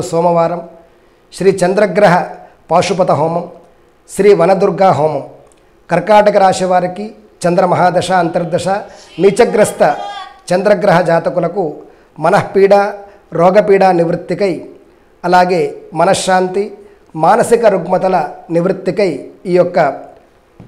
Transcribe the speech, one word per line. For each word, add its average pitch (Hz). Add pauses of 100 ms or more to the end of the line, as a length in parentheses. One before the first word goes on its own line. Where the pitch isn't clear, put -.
సోమవారం 170 (720)
శ్రీ 185 (120)
చంద్రగ్రహ 185 (580)
పాశుపత 175
హోమం, 170 (680)
శ్రీ 196 (100)
వనదుర్గా 185
హోమం, 147 (680)
కర్కాటక 202
రాశి 185
వారికి 180 (380)
చంద్ర 175 (100)
మహాదశ, 175 (140)
అంతర్దశ, 170 (540)
నీచగ్రస్త 202 (680)
చంద్రగ్రహ 190 (140)
జాతకులకు 175 (520)
మనఃపీడ, 190 (680)
రోగపీడ 196 (160)
నివృత్తికై, 170 (720)
అలాగే 180 (400)
మనశ్శాంతి, 185 (500)
మానసిక 220 (100)
రుగ్మతల 185 (400)
నివృత్తికై 180 (400)
ఈ 180
యొక్క 175 (880)